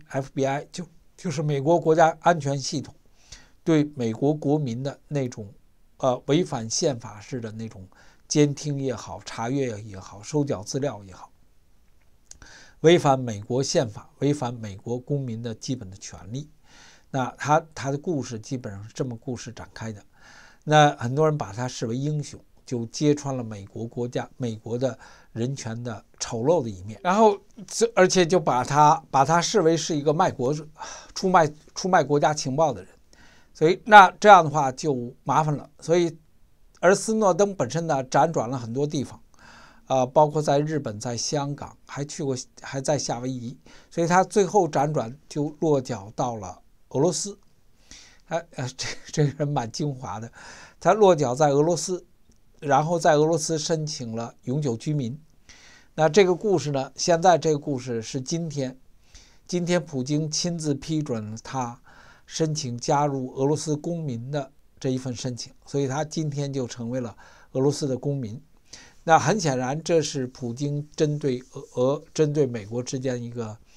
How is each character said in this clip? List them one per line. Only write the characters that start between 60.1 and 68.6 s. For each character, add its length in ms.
亲 300
自 160
批 260
准 300
了 120
他 380
申 240
请 240
加 280
入 300
俄 100
罗 100
斯 180
公 300
民 260
的 220
这 120
一 80
份 180
申 180
请， 200
所 140
以 80
他 160
今 260
天 220
就 160
成 220
为 100
了 160
俄 80
罗 100
斯 160
的 100
公 200
民。 220